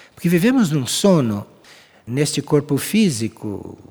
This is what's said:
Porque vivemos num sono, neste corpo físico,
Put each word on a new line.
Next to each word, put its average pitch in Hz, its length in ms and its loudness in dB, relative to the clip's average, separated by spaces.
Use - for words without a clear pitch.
Porque 175 140 -2
vivemos 190 420 2
num 143 160 -2
sono, 127 580 2
neste 143 360 -2
corpo 143 360 0
físico, 113 1000 -2